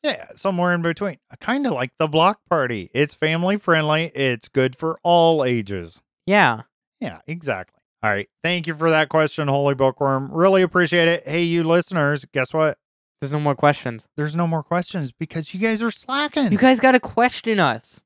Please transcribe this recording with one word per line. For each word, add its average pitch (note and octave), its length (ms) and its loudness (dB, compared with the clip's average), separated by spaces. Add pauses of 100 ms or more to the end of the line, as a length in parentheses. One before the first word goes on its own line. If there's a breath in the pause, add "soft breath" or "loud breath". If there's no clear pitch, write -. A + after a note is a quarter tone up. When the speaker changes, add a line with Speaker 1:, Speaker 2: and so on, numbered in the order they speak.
Speaker 1:
Yeah, D4 340 -6
somewhere F3+ 360 0
in F3 80 0
between. E3+ 380 -4 (200)
Kinda C4 320 -2
like C3 280 -4
the D#3 80 2
Block D#3+ 420 2
Party. A#2+ 460 -2
It's C#3+ 180 0
family E3+ 460 -2
friendly. D#3+ 560 0
It's B2+ 340 -4
good C3 260 0
for D#3+ 280 -8
all E3 420 4
ages. G2 560 -4 (240)
Speaker 2:
Yeah. D#3+ 380 2 (360)
Speaker 1:
Yeah, F2+ 280 -10
exactly. C#3 520 -8 (240)
All A2 60 0
right. G2+ 220 -2 (120)
Thank E3+ 240 -2
you E3 80 -6
for D#3+ 140 0
that D#3 220 2
question, D#3 380 0
Holy C#3 260 2
Bookworm. C3+ 580 0
Really F#3 300 4
appreciate F3 460 2
it. E3+ 200 -2
Hey, D#3+ 140 -2
you E3+ 200 0
listeners, D#3+ 720 0
guess C3 220 -4
what? D#3 240 0 (420)
Speaker 2:
There's C#3 140 -6
no D3+ 60 -2
more D3 140 0
questions. B2+ 640 -2
Speaker 1:
There's D3+ 180 -6
no E3+ 120 -2
more E3 160 -2
questions E3+ 500 -6
because D#3+ 400 -10
you F#3 80 -10
guys A3 220 -2
are A#3 80 -2
slacking. C#4 600 -2
Speaker 2:
You G#3 40 2
guys B3+ 240 4
gotta C4 200 6
question A3+ 600 -2
us. B2 460 -2